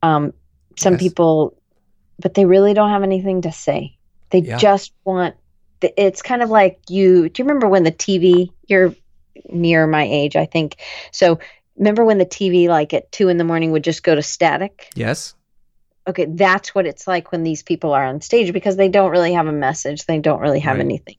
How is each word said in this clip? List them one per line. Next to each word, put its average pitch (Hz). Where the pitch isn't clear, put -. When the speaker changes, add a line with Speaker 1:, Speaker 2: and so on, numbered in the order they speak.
Speaker 1:
Um, 151
some 180
Speaker 2:
Yes. 175
Speaker 1:
people, 165
but -
they 202
really 196
don't 208
have 202
anything 190
to 165
say. -
They 185
Speaker 2:
Yeah. 131
Speaker 1:
just 202
want, 180
th-, -
it's 196
kind 247
of 226
like 196
you, 180
do -
you 254
remember 269
when 185
the 160
T 190
V, 180
you're 185
near 165
my 156
age, 143
I 156
think. 156
So 170
remember 208
when 214
the 185
T 185
V, 175
like, 156
at -
two 196
in 175
the 170
morning 165
would 156
just 160
go 165
to 151
static? 165
Speaker 2:
Yes. 120
Speaker 1:
Okay, 175
that's 185
what 190
it's -
like 175
when 165
these 160
people 160
are 139
on 135
stage 226
because 190
they 190
don't 190
really 175
have 165
a 156
message. 147
They 160
don't 151
really 143
have 143
Speaker 2:
Right. 139
Speaker 1:
anything. -